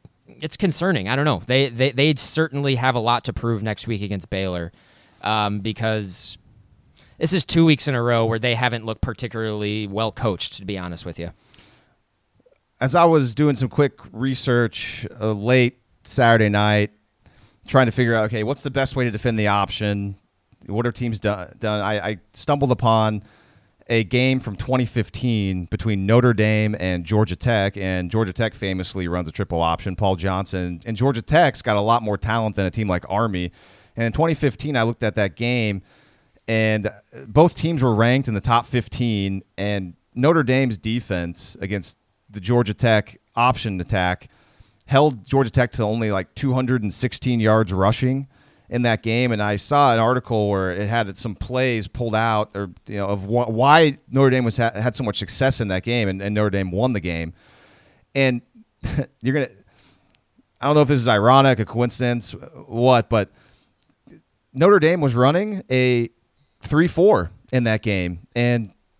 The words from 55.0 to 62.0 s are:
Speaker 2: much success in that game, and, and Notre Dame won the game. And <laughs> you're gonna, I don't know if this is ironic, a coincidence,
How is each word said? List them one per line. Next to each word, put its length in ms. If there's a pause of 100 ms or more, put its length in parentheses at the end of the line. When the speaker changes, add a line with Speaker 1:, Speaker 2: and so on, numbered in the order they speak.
Speaker 2:
much 100
success 460
in 80
that 140
game, 260
and, 120
and 140
Notre 140
Dame 220
won 200
the 80
game. 340 (800)
And 280 (420)
<laughs> 380
you're 120
gonna, 140 (1120)
I 60
don't 100
know 60
if 80
this 100
is 80
ironic, 520
a 60
coincidence, 640